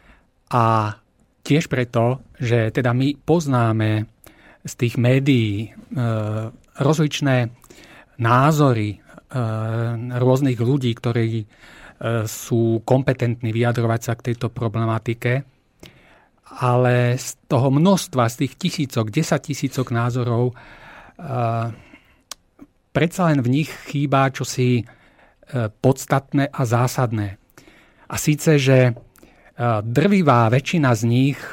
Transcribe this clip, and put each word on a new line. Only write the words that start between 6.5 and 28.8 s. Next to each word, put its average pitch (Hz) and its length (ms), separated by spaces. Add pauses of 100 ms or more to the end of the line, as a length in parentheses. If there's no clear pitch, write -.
rozličné 139 760 (640)
názory, 123 800
eh, - 20 (1160)
rôznych 127 420
ľudí, 120 380
ktorí, 113 480
eh, - 40 (760)
sú 113 580
kompetentní 120 680
vyjadrovať 117 500
sa 117 140
k 120 160
tejto 117 180
problematike, 117 960 (1120)
ale 123 640
z - 180 (100)
toho 139 240
množstva, 139 600
z - 80
tých 139 180
tisícok, 127 540
desaťtisícok 139 800
názorov, 120 640
eh, 117 1120 (1200)
predsa 165 380
len 147 140
v 120 100
nich 147 180 (160)
chýba 139 440
čosi, 123 520
eh, - 880
podstatné 135 800
a - 140
zásadné. 110 760 (680)
A - 100
síce, 151 400
že, 131 300